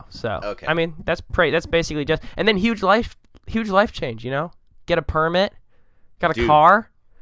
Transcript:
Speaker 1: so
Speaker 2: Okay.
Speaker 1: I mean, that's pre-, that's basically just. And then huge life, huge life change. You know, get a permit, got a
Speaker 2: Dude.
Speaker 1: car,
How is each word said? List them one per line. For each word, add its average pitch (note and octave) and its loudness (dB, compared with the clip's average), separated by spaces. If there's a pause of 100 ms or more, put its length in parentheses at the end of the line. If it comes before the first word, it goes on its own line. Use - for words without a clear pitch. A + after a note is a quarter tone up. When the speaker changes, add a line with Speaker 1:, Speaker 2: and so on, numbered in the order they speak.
Speaker 1:
so G#2 -8
Speaker 2:
Okay. G2+ -8
Speaker 1:
I D#3 0
mean, E3 -2
that's E3+ -4
pre-, - 0
that's E3 0
basically D#3 -2
just. D#3 -2 (140)
And F#3 -2
then G#3+ 2
huge A3 -2
life, G3 0 (300)
huge A3 -4
life G3+ 2
change. A2+ -8
You B2+ -6
know, D3+ -4 (360)
get E3+ 0
a D#3+ -2
permit, E3+ 0 (680)
got E3+ 2
a - -4
Speaker 2:
Dude. A#2 0
Speaker 1:
car, D#3+ 6 (320)